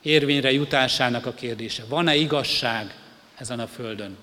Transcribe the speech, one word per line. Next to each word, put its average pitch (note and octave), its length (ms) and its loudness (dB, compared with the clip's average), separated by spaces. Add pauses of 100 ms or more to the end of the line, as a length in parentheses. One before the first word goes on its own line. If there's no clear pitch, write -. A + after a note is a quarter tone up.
érvényre C#3+ 500 4
jutásának C3 720 2
a B2 80 -4
kérdése. A2+ 540 -8
Van-e D#3 280 2
igazság C3 800 0 (400)
ezen A#2+ 240 -8
a A2+ 80 -6
földön? G#2 560 -10